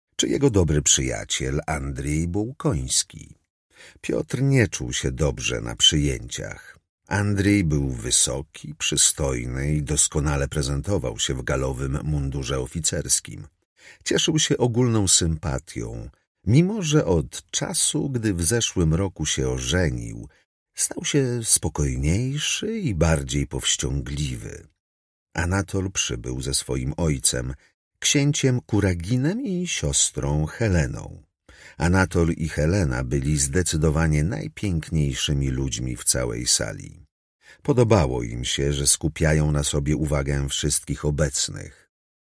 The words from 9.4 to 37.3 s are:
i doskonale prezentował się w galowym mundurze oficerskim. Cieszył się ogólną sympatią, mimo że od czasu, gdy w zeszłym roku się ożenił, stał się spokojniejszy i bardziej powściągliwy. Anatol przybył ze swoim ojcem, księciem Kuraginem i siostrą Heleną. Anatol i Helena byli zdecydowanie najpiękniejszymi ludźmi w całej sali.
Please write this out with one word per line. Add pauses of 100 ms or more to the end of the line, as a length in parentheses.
i
doskonale
prezentował
się
w
galowym
mundurze
oficerskim. (560)
Cieszył
się
ogólną
sympatią, (380)
mimo
że
od
czasu,
gdy
w
zeszłym
roku
się
ożenił, (460)
stał
się
spokojniejszy
i
bardziej
powściągliwy. (640)
Anatol
przybył
ze
swoim
ojcem, (460)
księciem
Kuraginem
i
siostrą
Heleną. (540)
Anatol
i
Helena
byli
zdecydowanie
najpiękniejszymi
ludźmi
w
całej
sali. (560)